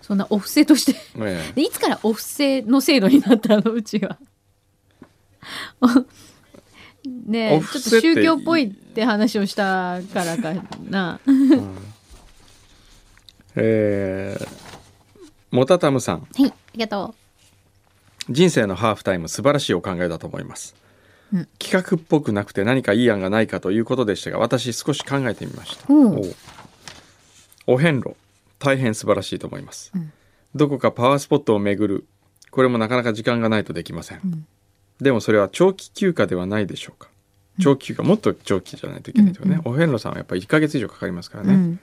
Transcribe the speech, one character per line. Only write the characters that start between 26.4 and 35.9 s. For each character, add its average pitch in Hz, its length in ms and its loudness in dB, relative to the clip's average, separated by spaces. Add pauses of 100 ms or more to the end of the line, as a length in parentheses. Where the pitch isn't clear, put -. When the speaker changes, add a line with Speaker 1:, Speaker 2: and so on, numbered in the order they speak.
Speaker 2:
お 127 120 4
遍 147 220 2
路、 - 140 -10 (440)
大 135 180 0
変 127 180 0
素 - 120 -10
晴 101 80 4
ら 98 80 -2
し - 120 -8
い 90 40 -8
と - 80 -10
思 95 120 -10
い - 40 -14
ま - 100 -18
す。 - 220 -20
Speaker 1:
う 185 40 -4
ん。 156 140 -10 (420)
Speaker 2:
ど 147 140 2
こ 139 100 -4
か - 120 0
パ 123 180 0
ワ 139 80 4
ー - 20 0
ス - 100 -8
ポ 151 80 2
ッ - 40 2
ト 113 140 2
を 104 40 2
巡 101 360 0
る。 - 120 -8 (440)
こ 131 120 0
れ 127 60 6
も 123 100 0
な 110 100 0
か 123 80 0
な 123 60 0
か 117 100 0
時 107 100 -6
間 120 180 0
が 113 80 0
な 110 100 2
い 98 60 -2
と - 80 -10
で 85 120 -6
き - 80 -14
ま 82 100 -10
せ - 140 -16
ん。 85 80 -18
Speaker 1:
う - 20 -2
ん。 160 200 -6 (540)
Speaker 2:
で 131 120 2
も 110 80 2
そ 113 100 -4
れ 107 80 6
は 101 120 2
長 190 220 2
期 - 180 -16